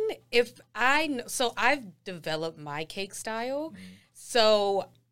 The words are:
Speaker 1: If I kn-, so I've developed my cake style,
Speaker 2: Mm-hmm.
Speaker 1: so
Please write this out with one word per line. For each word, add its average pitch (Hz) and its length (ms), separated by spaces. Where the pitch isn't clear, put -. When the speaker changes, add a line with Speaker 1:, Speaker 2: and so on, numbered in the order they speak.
Speaker 1:
If 240 280
I 277 320
kn-, 262 200
so 240 300
I've 233 460
developed 160 540
my 147 280
cake 196 280
style, 254 580
Speaker 2:
Mm-hmm. 190 120
Speaker 1:
so 208 760